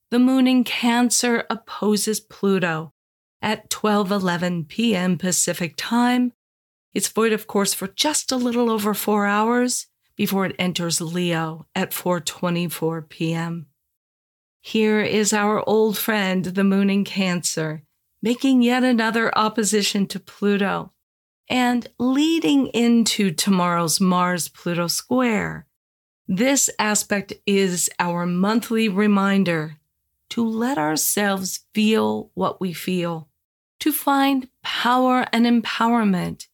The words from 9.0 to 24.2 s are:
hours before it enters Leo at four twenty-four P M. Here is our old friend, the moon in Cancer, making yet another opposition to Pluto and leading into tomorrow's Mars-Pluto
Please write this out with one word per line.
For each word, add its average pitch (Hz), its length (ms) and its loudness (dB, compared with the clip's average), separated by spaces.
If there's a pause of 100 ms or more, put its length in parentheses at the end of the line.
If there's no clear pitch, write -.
hours 233 600 0 (280)
before 196 300 0
it - 140 -6
enters 175 420 -2
Leo 165 640 -4 (100)
at 190 180 -4
four 180 260 -2
twenty-four 165 840 -4
P 165 300 -4
M. 165 340 -6 (920)
Here 214 380 2
is 208 320 0
our 208 360 0
old 214 300 2
friend, 190 480 0
the 185 180 -2
moon 196 260 2
in 196 160 0
Cancer, 165 760 -4 (380)
making 247 400 2
yet 247 220 4
another 226 540 2
opposition 214 680 0
to 190 120 -10
Pluto 196 720 -2 (560)
and 247 400 0 (100)
leading 294 720 2
into 226 640 2
tomorrow's 175 720 0
Mars-Pluto 180 840 0